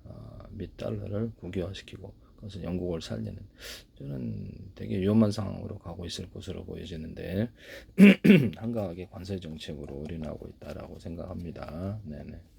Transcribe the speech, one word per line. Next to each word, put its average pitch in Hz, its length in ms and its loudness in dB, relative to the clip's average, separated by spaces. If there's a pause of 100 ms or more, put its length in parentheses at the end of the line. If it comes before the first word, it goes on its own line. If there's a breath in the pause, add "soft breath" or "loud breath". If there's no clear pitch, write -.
어, - 340 -14 (120)
미 92 260 -8
달러를 104 600 -4
국유화시키고 90 760 -8 (280 loud breath)
그것은 98 220 -10
영국을 87 400 -2
살리는, 110 340 -6 (600 loud breath)
저는 117 540 -6 (240)
되게 101 240 -2
위험한 104 320 8
상황으로 98 480 -6
가고 87 280 -10
있을 - 240 -8
것으로 92 340 -10
보여지는데 85 880 -4 (460 loud breath)
<clears throat> 185 600 10
한가하게 98 540 -4
관세 92 280 -6
정책으로 76 560 -8
올인하고 78 540 -8
있다라고 - 500 -12
생각합니다. 90 1040 -8
네네. 76 360 -12 (180)